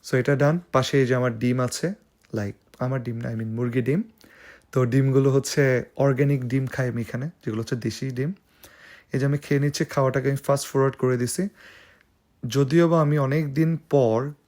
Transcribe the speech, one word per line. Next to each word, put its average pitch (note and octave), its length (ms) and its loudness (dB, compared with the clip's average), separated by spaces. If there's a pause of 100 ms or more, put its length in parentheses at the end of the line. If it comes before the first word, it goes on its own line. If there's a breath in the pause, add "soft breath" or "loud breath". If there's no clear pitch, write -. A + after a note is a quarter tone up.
So - 140 -6
এটা C#3+ 220 2
ডান। D3+ 140 2 (180)
পাশে C3 280 0
এই B2+ 60 2
যে B2+ 120 2
আমার B2+ 120 0 (100)
ডিম B2 240 0
আছে, - 200 -6 (520)
like, G2+ 200 -6 (260)
আমার C3 220 -2
ডিম A#2 160 -8
না, A#2+ 100 -6
I A2+ 80 -6
mean A2 180 -6
মুরগি B2 300 -2
ডিম। D#3+ 120 0 (720 loud breath)
তো C3 60 0 (140)
ডিমগুলো C3+ 440 4
হচ্ছে C#3 260 0 (420)
অর্গানিক C#3 360 2 (100)
ডিম C3 140 0 (100)
খাই B2+ 180 -2
আমি A#2 140 -4
এখানে, B2+ 200 -8 (160)
যেগুলো A2 200 -6
হচ্ছে - 140 -6 (100)
দেশি A#2 200 -6 (120)
ডিম। C#3+ 120 -2 (840 loud breath)
এই C#3 80 -2
যে C3+ 100 0
আমি D3 140 0
খেয়ে C#3+ 200 0
নিচ্ছি, D3 180 -2 (120)
খাওয়াটাকে C3 360 0
আমি C#3 160 -4
ফাস্ট C#3+ 240 0
ফরওয়ার্ড C3+ 320 2
করে B2+ 200 2
দিছি। B2 200 -2 (1120 loud breath)
যদিও C#3+ 380 4
বা E3+ 140 4
আমি D3 100 2 (120)
অনেক D3+ 160 0 (140)
দিন D#3+ 120 4 (220)
পর A#2 260 4 (300)